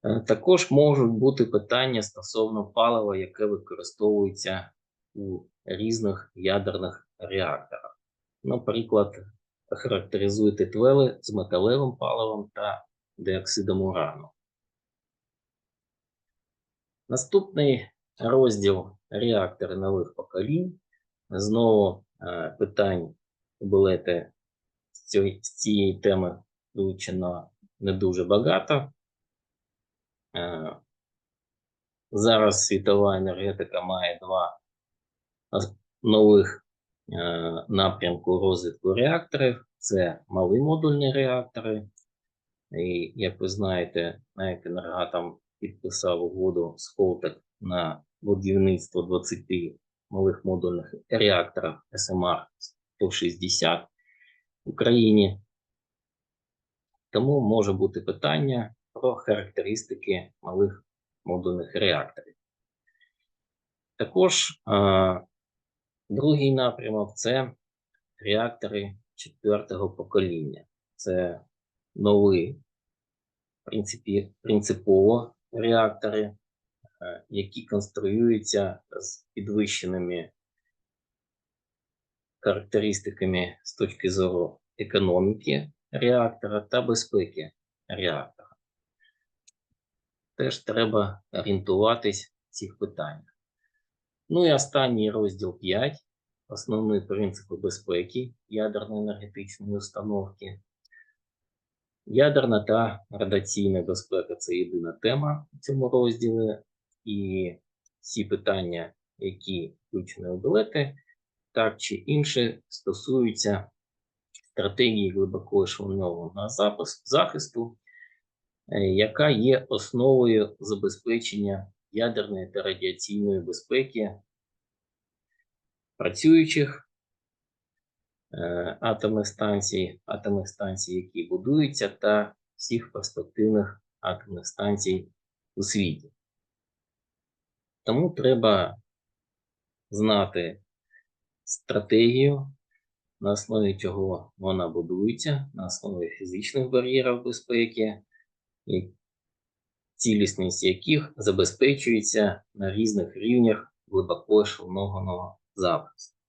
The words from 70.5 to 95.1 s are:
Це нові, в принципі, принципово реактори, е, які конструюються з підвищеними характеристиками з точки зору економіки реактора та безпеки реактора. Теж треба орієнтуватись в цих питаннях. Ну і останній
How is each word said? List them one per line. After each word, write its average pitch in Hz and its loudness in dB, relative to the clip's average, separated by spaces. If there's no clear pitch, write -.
Це 90 -4
нові, 101 4
в - -20
принципі, 101 -4
принципово 104 4
реактори, 110 0
е, 104 -6
які 98 -8
конструюються 104 0
з - -14
підвищеними 92 -4
характеристиками 98 -2
з - -18
точки 98 -4
зору 92 -2
економіки 98 0
реактора 113 0
та 123 -2
безпеки 98 -2
реактора. 90 -6
Теж 131 -2
треба 107 0
орієнтуватись 98 0
в - -
цих - -14
питаннях. - -10
Ну 170 4
і 151 8
останній 123 2